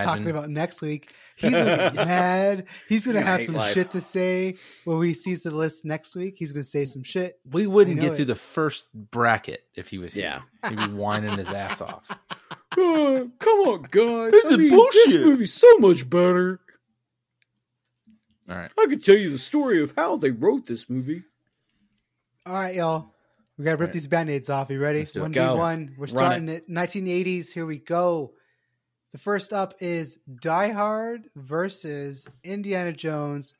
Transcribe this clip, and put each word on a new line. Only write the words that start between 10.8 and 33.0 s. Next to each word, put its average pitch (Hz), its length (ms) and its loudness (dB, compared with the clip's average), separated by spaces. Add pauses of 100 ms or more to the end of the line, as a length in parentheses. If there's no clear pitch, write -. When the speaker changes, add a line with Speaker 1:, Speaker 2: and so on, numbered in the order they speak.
Speaker 2:
whining 104 440 -4
his 92 120 -10
ass 98 300 -8
off. - 300 -14
Speaker 3:
<laughs> 196 80 -16 (580)
Uh, 302 480 2 (160)
come 440 260 4
on, 196 240 0
guys. 226 400 2
Speaker 2:
This 415 140 10
Speaker 3:
I 302 60 -4
Speaker 2:
is 277 80 6
Speaker 3:
mean, 311 120 6
Speaker 2:
bullshit. 453 360 10
Speaker 3:
this - 100 6
movie's 262 360 4
so 466 260 10
much 170 300 4
better. 180 520 2 (1900)
Speaker 2:
All - 80 -12
right. 180 220 -14
Speaker 3:
I 440 80 4
could 277 180 -2
tell 196 120 10
you 196 140 2
the 139 80 -6
story 247 440 0
of 143 140 -4
how 330 200 -2
they 139 140 0
wrote 170 360 0
this 117 220 -10
movie. 131 360 -8 (1200)
Speaker 1:
All 180 80 -10
right, 190 200 -6
y'all. 160 400 -4 (420)
We 147 80 -8
gotta 160 140 0
rip - 20 -2
Speaker 2:
All 170 80 -2
right. 185 40 -14
Speaker 1:
these 160 140 -8
Band-Aids 147 420 -2
off. 135 220 -4
You 135 100 -6
ready? 147 200 -2
Speaker 2:
Let's 156 120 -10
do 101 80 -8
it. - 20 -6
Speaker 1:
One 156 100 -6
v 135 80 0
one. 160 460 -2
Speaker 3:
Go. 135 120 -18
Speaker 1:
We're 139 80 -12
Speaker 3:
Run - 20 -10
Speaker 1:
starting 175 400 -2
Speaker 3:
it. 160 100 -8
Speaker 1:
it. - 100 -20
Nineteen 180 400 -6
eighties. 180 440 -4
Here 165 140 -10
we 156 120 -10
go. 170 540 -2 (800)
The 143 60 -18
first 202 340 -4
up 190 280 -4
is 170 360 -8 (240)
Die 175 300 0
Hard 220 640 -6
versus 143 920 -10 (160)
Indiana 190 480 -6
Jones, 147 680 -8